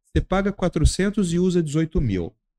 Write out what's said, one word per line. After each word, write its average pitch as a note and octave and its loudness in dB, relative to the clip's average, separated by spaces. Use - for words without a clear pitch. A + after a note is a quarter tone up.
Você - 0
paga G3 0
quatrocentos F#3 0
e F3 2
usa F3+ 2
dezoito D#3+ -2
mil. F#2+ -2